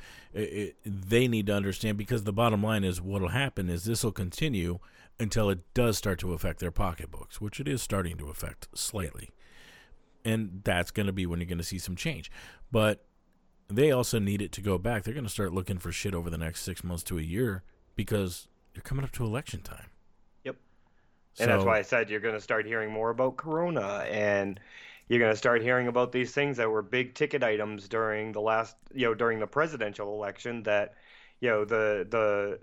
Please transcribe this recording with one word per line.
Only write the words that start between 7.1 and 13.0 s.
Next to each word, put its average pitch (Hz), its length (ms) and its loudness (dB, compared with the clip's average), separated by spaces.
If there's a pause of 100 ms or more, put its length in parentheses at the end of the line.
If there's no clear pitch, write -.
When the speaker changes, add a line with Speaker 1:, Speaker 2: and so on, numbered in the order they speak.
Speaker 1:
which 104 180 -6
it 143 80 -6
is 135 140 -2
starting 90 360 -2
to 76 100 -8
affect - 400 -10 (100)
slightly. - 540 -6 (920)
And 110 400 -2
that's 90 280 0
gonna 101 220 0
be 95 120 -2
when 85 140 -2
you're 87 80 -4
gonna 85 160 -4
see 90 160 -6
some 90 160 -6
change. 113 340 -6 (420)
But 107 340 4 (640)